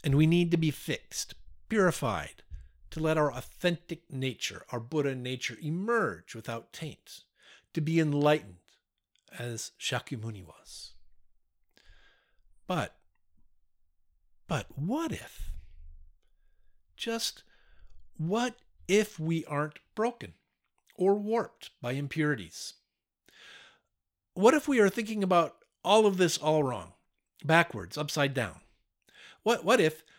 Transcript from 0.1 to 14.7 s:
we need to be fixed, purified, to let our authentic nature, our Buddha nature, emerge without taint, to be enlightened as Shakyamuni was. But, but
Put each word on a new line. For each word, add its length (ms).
we 100
need 240
to 80
be 120
fixed, 640
purified, 720
to 100
let 160
our 160
authentic 720
nature, 580
our 100
Buddha 340
nature, 480
emerge 720
without 400
taint, 500
to 80
be 180
enlightened 580
as 400
Shakyamuni 680
was. 480
But, 280
but 260